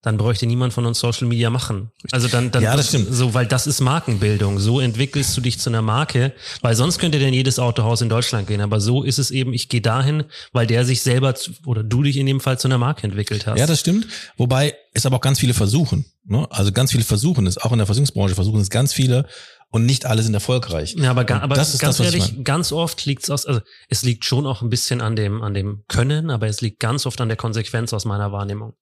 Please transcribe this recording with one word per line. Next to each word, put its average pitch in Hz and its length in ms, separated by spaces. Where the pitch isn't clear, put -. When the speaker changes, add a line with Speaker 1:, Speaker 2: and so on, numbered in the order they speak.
Speaker 1:
dann 107 140
bräuchte 110 300
niemand 123 260
von 120 140
uns 117 120
Social 120 300
Media 117 220
machen. 113 400
Also 123 160
dann, 120 240
dann 120 120
Speaker 2:
Ja, 113 120
das 143 140
stimmt. 113 240
Speaker 1:
so, 123 220
weil 127 120
das 123 200
ist 135 160
Markenbildung. 107 760
So 113 220
entwickelst 131 560
du 131 60
dich 120 180
zu - 80
einer 113 140
Marke, 123 500
weil 117 120
sonst 139 240
könnte 151 200
denn 135 160
jedes 131 240
Autohaus 117 420
in 117 80
Deutschland 110 400
gehen. 104 140
Aber 104 180
so 120 220
ist 135 160
es 139 120
eben, 131 220
ich 123 160
gehe 120 140
dahin, 135 420
weil 117 140
der 117 200
sich 127 160
selber 131 320
zu, - 160
oder 110 160
du 113 200
dich 143 140
in 139 80
dem 135 160
Fall 131 180
zu - 80
einer 131 120
Marke 127 280
entwickelt 104 400
hast. 107 120
Speaker 2:
Ja, 127 80
das 156 140
stimmt. 208 260
Wobei 131 360
es 117 100
aber 123 140
auch - 20
ganz 135 180
viele 123 140
versuchen, 131 540
ne? 123 260
Also 101 220
ganz 123 200
viele 117 120
versuchen 117 420
es, 92 120
auch 113 140
in 120 40
der 107 100
Versicherungsbranche 104 480
versuchen 104 280
es 98 80
ganz 123 240
viele 131 320
und 113 160
nicht 127 220
alle 110 160
sind 110 100
erfolgreich. 101 680
Speaker 1:
Ja, 135 120
aber 123 140
ga-, 120 120
Speaker 2:
Und - 60
Speaker 1:
aber 139 140
Speaker 2:
das 135 180
ist 127 60
Speaker 1:
ganz 156 180
Speaker 2:
das, 170 80
was 170 80
ich 175 60
Speaker 1:
ehrlich, - 120
Speaker 2:
meine. 127 120
Speaker 1:
ganz 147 280
oft 165 320
liegt's 139 240
aus, 143 160
also 127 160
es - 120
liegt 120 220
schon 139 220
auch 135 160
ein 117 80
bisschen 120 320
an 110 120
dem, 107 280
an 104 100
dem 101 360
Können, 151 420
aber 110 160
es 107 160
liegt 110 180
ganz 123 240
oft 127 160
an 117 80
der 110 80
Konsequenz 113 560
aus 107 140
meiner 101 260
Wahrnehmung. 101 500